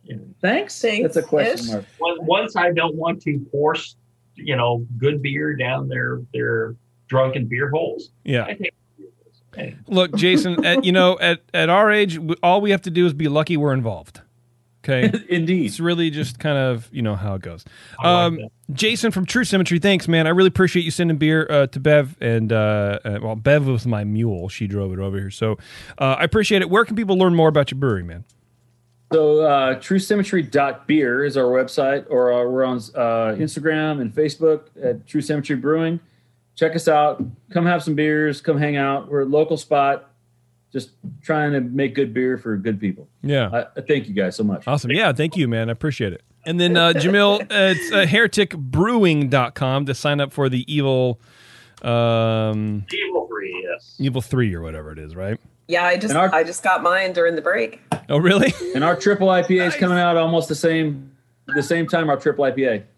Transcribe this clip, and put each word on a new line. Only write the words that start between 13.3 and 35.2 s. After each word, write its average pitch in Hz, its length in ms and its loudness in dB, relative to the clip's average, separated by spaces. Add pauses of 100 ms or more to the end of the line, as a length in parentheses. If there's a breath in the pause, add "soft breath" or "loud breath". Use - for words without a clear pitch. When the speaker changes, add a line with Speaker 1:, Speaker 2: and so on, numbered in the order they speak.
Speaker 4:
we're 147 160 2
involved. 113 480 -6 (640)
Okay? 135 260 2 (140)
Speaker 2:
<laughs> - 40 -20
Indeed. 175 380 0
Speaker 4:
It's - 140 -8
really 170 300 0
just 143 280 -6
kind 151 180 -2
of, 127 360 -2
you 120 100 -6
know, 107 140 -2
how 98 180 -4
it 95 80 -8
goes. 85 220 -14 (340 loud breath)
Speaker 1:
I 170 140 2
like 175 140 4
Speaker 4:
Um, 165 100 -2
Speaker 1:
that. 113 140 -14 (220)
Speaker 4:
Jason 220 380 0
from 185 160 -2
True 240 160 -2
Symmetry, 175 380 0
thanks, 196 260 2
man. 165 220 2
I - 20 2
really 185 180 6
appreciate 180 360 2
you 156 80 -4
sending 165 240 0
beer, 156 340 2
uh, 143 180 4
to 135 120 -8
Bev. 147 400 2
And, 113 320 0
uh, 104 520 0
uh, 104 160 -6
well, 110 140 -6
Bev 139 320 2
was 123 220 -2
my 104 160 -2
mule. 104 440 -2
She 101 200 -8
drove 98 240 -4
it 92 80 -6
over 98 180 -4
here. 98 140 -6
So, 110 260 -2 (400 loud breath)
uh, 135 200 2
I 160 40 0
appreciate 202 400 2
it. 170 80 -4
Where 214 140 4
can 220 100 -6
people 196 240 0
learn 185 160 6
more 165 140 6
about 147 240 2
your 135 80 -8
brewery, 107 240 0
man? 85 180 -14 (920)
Speaker 2:
So, 151 300 4
uh, 135 340 2
true 190 240 0
symmetry 196 420 0
dot 139 460 -2
beer 139 360 2
is 139 120 -2
our 131 80 2
website, 135 680 0
or, 123 220 4
uh, 123 180 2
we're 131 140 0
on, 127 140 -2
uh, 113 600 -2
Instagram 156 600 -2
and 110 120 -6
Facebook 151 500 0 (200)
at 123 240 -4
True 151 140 -2